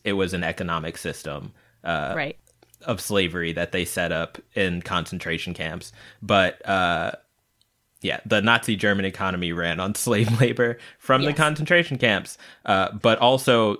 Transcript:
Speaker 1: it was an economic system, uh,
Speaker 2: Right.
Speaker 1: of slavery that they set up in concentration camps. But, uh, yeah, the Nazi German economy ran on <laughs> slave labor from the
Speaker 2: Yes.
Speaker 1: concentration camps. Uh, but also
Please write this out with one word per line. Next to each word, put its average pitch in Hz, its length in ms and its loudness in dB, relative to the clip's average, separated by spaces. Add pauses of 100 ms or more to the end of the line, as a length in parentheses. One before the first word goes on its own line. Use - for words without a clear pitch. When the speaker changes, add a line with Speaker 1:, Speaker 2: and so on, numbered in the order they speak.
Speaker 1:
it 101 100 -2
was 95 200 0
an 87 100 -4
economic 82 540 -4
system, 73 540 -10 (320)
uh, 78 300 -4
Speaker 2:
Right. 143 220 -6 (480)
Speaker 1:
of 113 160 -4
slavery 87 540 0
that 85 180 -4
they 90 140 -2
set 85 260 -2
up 82 240 -4 (180)
in 90 280 0
concentration 85 720 -6
camps. 80 360 -10 (300)
But, 98 480 2
uh, 87 440 0 (880)
yeah, 85 240 -2
the 104 160 2
Nazi 113 340 2
German 98 300 0
economy 92 460 -4
ran 85 280 -2
on 95 140 -4
<laughs> - 100 -6
slave 113 340 2
labor 120 380 2 (220)
from 135 240 2
the 143 80 2
Speaker 2:
Yes. 143 80 -2
Speaker 1:
concentration 151 580 2
camps. 107 400 0 (300)
Uh, 95 260 2
but 110 280 2
also 120 600 4